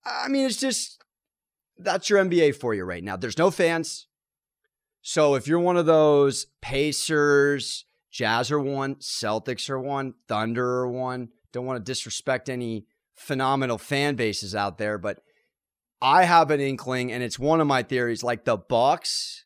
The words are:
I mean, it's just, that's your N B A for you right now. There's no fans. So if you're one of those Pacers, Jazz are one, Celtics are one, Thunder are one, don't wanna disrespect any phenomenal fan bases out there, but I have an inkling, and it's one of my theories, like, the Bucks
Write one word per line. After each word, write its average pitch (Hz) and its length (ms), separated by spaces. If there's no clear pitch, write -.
I - 240
mean, 269 160
it's 240 160
just, - 420
that's 185 320
your 202 80
N 185 100
B 170 140
A 147 100
for 113 220
you 95 100
right 87 180
now. 98 140
There's 113 220
no 180 120
fans. 165 580
So 147 320
if 131 120
you're 165 140
one 175 160
of 165 100
those 147 600
Pacers, 143 1200
Jazz 117 400
are 147 100
one, 139 360
Celtics - 720
are 135 100
one, 135 360
Thunder 113 380
are 127 80
one, 127 400
don't 123 140
wanna 127 140
disrespect 127 680
any 120 380
phenomenal 135 640
fan 143 400
bases 104 380
out 101 240
there, 107 180
but 95 240
I 147 240
have 165 260
an 147 100
inkling, 127 520
and 123 100
it's 120 160
one 156 220
of 151 60
my 131 160
theories, 120 420
like, 120 200
the 117 120
Bucks - 880